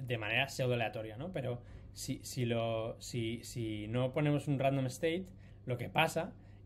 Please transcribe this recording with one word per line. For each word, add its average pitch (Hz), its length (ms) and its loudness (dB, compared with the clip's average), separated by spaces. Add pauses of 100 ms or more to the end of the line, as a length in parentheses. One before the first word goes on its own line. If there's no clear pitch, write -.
de 120 160 0
manera 113 300 4
pseudo 127 260 2
aleatoria, 110 420 0
¿no? 165 160 -6
Pero 123 300 -2 (300)
si, - 320 -6
si 127 200 -2
lo, 113 560 0
si, 117 420 -2
si 110 460 -4
no 127 240 2
ponemos 147 360 4
un 139 100 4
random 135 280 4
state, 165 400 0 (380)
lo 123 140 0
que 98 100 -4
pasa 160 460 4 (320)